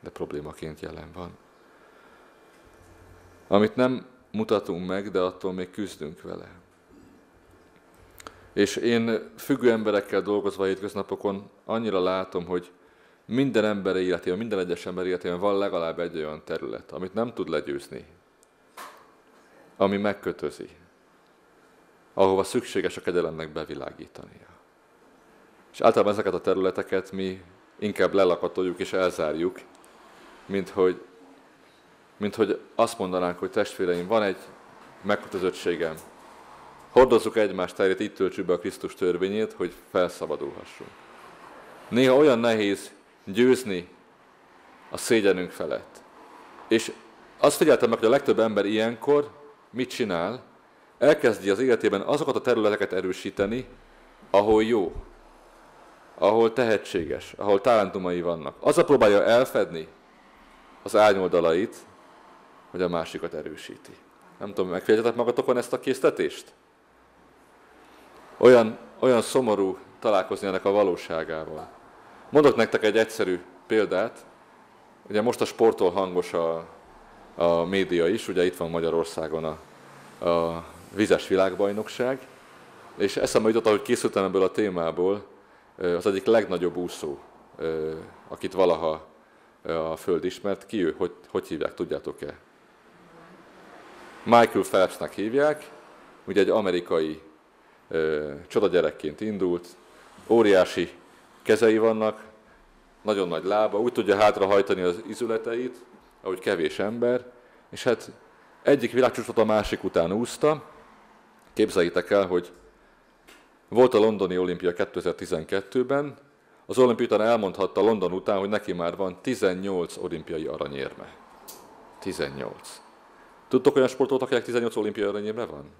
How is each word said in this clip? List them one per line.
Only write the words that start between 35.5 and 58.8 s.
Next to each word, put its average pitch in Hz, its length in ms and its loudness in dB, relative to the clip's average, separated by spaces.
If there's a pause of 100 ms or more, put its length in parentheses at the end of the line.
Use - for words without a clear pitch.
hordozzuk 120 460 6
egymás 95 360 0
terét, 95 280 0
így 107 140 -6
töltsük 92 320 -4
be 87 60 0
a 87 60 2
Krisztus - 360 -8
törvényét, 98 580 -2
hogy 90 220 -6 (160)
felszabadulhassunk. 78 1000 -4 (1000)
Néha 127 280 4
olyan 139 220 6
nehéz 110 520 0 (340)
győzni 101 640 2 (1000)
a 80 60 -14
szégyenünk 98 540 2
felett. - 520 -8 (640)
És 110 240 0 (460)
azt 143 180 4
figyeltem 123 320 4
meg, 110 100 0
hogy 110 100 2
a - 20 6
legtöbb 123 280 2
ember 107 260 2
ilyenkor 117 640 0 (400)
mit 127 180 -6
csinál, 98 540 -4 (560)
elkezdi 113 520 4
az 98 80 4
életében 110 420 2
azokat 147 360 -2
a - 40 -2
területeket 107 520 0
erősíteni, 95 760 -4 (600)
ahol 110 340 6
jó, 107 300 0 (1200)
ahol 113 380 4
tehetséges, 101 840 -2
ahol 101 240 0
talentumai 95 600 0
vannak. 82 400 -6
Azzal 156 240 2